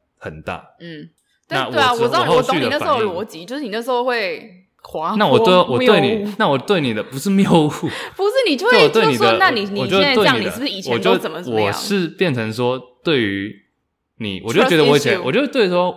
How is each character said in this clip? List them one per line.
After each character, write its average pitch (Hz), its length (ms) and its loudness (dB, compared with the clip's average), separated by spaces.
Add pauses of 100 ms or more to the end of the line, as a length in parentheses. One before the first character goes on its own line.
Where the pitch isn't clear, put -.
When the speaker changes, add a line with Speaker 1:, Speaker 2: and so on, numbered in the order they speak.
(180)
Speaker 1:
很 80 240 -14
大。 - 240 -10 (140)
Speaker 2:
嗯。 165 300 -18 (400)
Speaker 1:
那 269 140 -2
Speaker 2:
但， 254 80 -6
对 294 100 0
啊， 254 120 2
Speaker 1:
我 233 40 -2
之-， 233 60 0
Speaker 2:
我 240 60 2
知 - 40 -2
道， - 80 2
Speaker 1:
我 - 40 0
后 - 280 2
续 311 60 0
的 - 20 -2
反 - 0 -
应 - 0 -
Speaker 2:
我 - 0 -
懂 - 0 -
你 - 80 -2
那 294 100 -2
时 - 60 -4
候 269 140 0
的 220 60 0
逻 185 200 -6
辑， 175 200 -18
就 233 100 -10
是 302 60 -6
你 240 80 -8
那 220 120 -6
时 240 80 -8
候 247 140 0
会 208 640 -6 (160)
滑 160 280 -8
坡， 196 80 -2
Speaker 1:
那 202 100 2
我 135 120 4
对-， 220 140 4 (160)
我 123 80 0
对 208 240 4
你， 117 140 2
Speaker 2:
谬 208 140 -6
误。 202 80 -10
Speaker 1:
那 214 100 0
我 139 100 2
对 180 220 0
你 127 140 -2
的， 107 100 -4
不 135 160 -10
是 202 100 -4
谬 196 200 2
误。 160 180 4
Speaker 2:
<laughs> - 480 -6
不 381 80 -4
是， 415 100 0 (140)
你 294 80 2
就 339 140 -6
会， 508 80 6
Speaker 1:
就 - 60 6
我 147 60 4
对 - 160 2
你 147 80 2
的， 226 40 0
Speaker 2:
就 - 80 0
说， 113 120 2
那 - 120 4
你， 214 160 -2 (120)
Speaker 1:
我， - 80 -2
Speaker 2:
你 - 40 -6
现 196 120 2
在 277 140 2
这 220 80 4
样， 269 120 4
Speaker 1:
我 220 40 -2
就 - 0 -
对 - 0 -
你 202 60 -4
的， - 0 -
Speaker 2:
你 - 40 -4
是 220 120 -8
不 285 40 -4
是 254 60 -4
以 196 100 -10
前 117 200 -4
都 - 160 2
怎 - 120 -6
么 160 140 -10
怎 127 80 -8
么 110 80 0
样？ 104 80 2
Speaker 1:
我 101 60 0
就， - 40 -4
我 - 60 -8
是 196 240 -2
变 156 260 -2
成 110 200 -4
说， 123 280 -2 (220)
对 143 180 0
于 98 320 -4 (640)
你， 98 280 -8
我 117 80 -6
就 196 100 4
觉 175 140 2
得 151 80 6
我 143 100 4
以 143 40 4
前， 117 180 0
Speaker 2:
Trust - 40 -6
issue。 - 40 -8
Speaker 1:
我 127 60 -2
就 262 160 0
对 226 200 0
说， 180 300 0